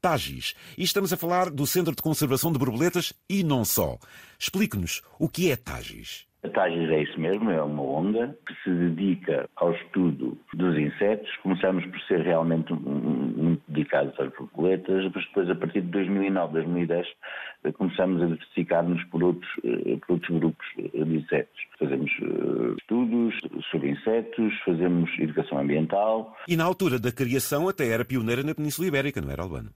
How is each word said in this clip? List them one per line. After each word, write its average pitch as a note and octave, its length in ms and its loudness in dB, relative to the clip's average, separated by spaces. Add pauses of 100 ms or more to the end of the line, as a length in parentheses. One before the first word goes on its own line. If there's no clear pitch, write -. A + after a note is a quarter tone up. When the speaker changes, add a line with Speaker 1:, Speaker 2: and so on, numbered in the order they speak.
Speaker 1:
tagis C3 540 -2 (220)
e - 60 -4
estamos F#3+ 300 2
a F#3 40 0
falar F3+ 340 2
do C#3 160 0
Centro E3 280 2
de - 80 -10
Conservação D3+ 500 2
de C#3 60 2
Borboletas C3+ 540 0 (180)
e G3 140 2
não C3+ 200 2
só. D2+ 340 0 (400)
Explique-nos - 640 -2 (160)
o D#3+ 100 0
que E3+ 220 2
é B2 60 2
tagis. - 720 -12 (180)
Speaker 2:
A - 40 -4
tagis E2+ 420 0
é D2+ 140 4
isso - 160 -8
mesmo, G2 320 2
é D#2+ 100 2
uma D2 220 -4
onga G#2 600 0
que - 80 -10 (120)
se F#2+ 60 -2
dedica E2+ 840 0
ao F2 200 2
estudo D2 640 0 (180)
dos E2 220 2
insetos. G2+ 600 0
Começamos F#2 500 0
por - 140 -10
ser F2+ 220 0
realmente E2 500 2
um, E2 60 -2
um, C#2 580 0
muito E2 320 4
dedicados C#2+ 500 0
às C2+ 160 0
borboletas, F#2 720 0 (100)
mas F#2 100 -4
depois, F#2 240 0
a F#2 60 2
partir F2+ 280 -2
de F2 40 -4
dois F#2 220 0
mil G2 160 2
e G2 60 0
nove, F2 240 0
dois D#2+ 120 0
mil F2 160 0
e E2+ 40 0
dez, E2+ 200 0 (560)
eh, D2+ 80 0
começamos F#2 500 0
a F2 60 2
diversificar-nos E2+ 800 0
por - 180 -2
outros, F2 260 2 (160)
eh, - 400 0
por - 100 2
outros A#2+ 220 -2
grupos, D#2+ 300 0 (140)
eh, - 240 -2
de D#2+ 120 2
insetos. - 440 -2 (180)
Fazemos, C2+ 320 0 (100)
eh, - 600 0
estudos A#2 540 2 (360)
sobre C#2 200 0
insetos, A2 640 0 (120)
fazemos F2 560 2
educação D2 380 -2
ambiental. E2+ 800 0 (120)
Speaker 1:
E E3+ 80 2
na D#3+ 80 2
altura F3 340 2
da A#2 140 0
criação C3+ 560 0
até D3+ 200 0
era A2+ 160 2
pioneira A#2+ 380 0
na D3+ 100 -2
Península D3+ 360 -2
Ibérica, C#3 320 0
não C#2 100 -4
era, C#2 140 -4
Albano? F#2+ 320 -8